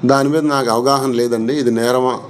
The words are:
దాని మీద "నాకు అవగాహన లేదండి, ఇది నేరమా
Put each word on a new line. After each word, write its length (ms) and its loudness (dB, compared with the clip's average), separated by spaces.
దాని 240 4
మీద 120 0
"నాకు 280 0
అవగాహన 420 0
లేదండి, 420 -2
ఇది 180 0
నేరమా 480 0